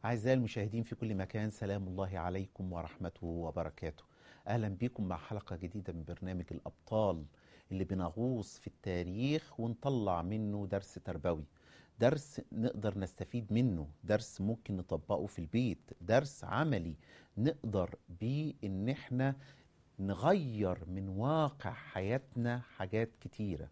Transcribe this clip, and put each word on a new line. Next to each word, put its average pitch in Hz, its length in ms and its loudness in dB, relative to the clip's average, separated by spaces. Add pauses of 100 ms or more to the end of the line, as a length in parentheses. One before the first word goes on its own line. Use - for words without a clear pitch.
(180)
أعزائي 127 200 6
المشاهدين 110 460 0
في 113 120 -4
كل 110 200 -2
مكان، 107 340 0
سلام 101 380 -2
الله 92 320 -2
عليكم 92 540 -2
ورحمته 85 540 -6
وبركاته. 82 760 -4 (440)
أهلًا 110 200 2
بكم 104 360 -2
مع 90 140 0
حلقة 98 380 -6
جديدة 90 380 -6
من 82 100 -6
برنامج 87 480 -6
الأبطال، 87 760 0 (460)
اللي 95 120 0
بنغوص 98 760 -2
في - 80 -12
التاريخ 98 920 -2
ونطلع 113 600 2
منه 104 500 0
درس 98 220 -2
تربوي، 80 520 -2 (540)
درس 143 420 4 (100)
نقدر 107 460 0
نستفيد 101 560 -4
منه، 101 340 4 (160)
درس 107 380 2
ممكن 104 360 0
نطبقه 85 480 0
في - 140 -8
البيت، 110 520 0 (100)
درس 127 420 2
عملي 95 520 2 (420)
نقدر 101 580 2 (260)
بيه 139 320 0 (100)
إن 98 260 0
إحنا 135 460 0 (640)
نغير 104 880 2
من 98 240 -4
واقع 139 640 0
حياتنا 120 840 -2
حاجات 110 500 -2 (120)
كتيرة. 85 500 -4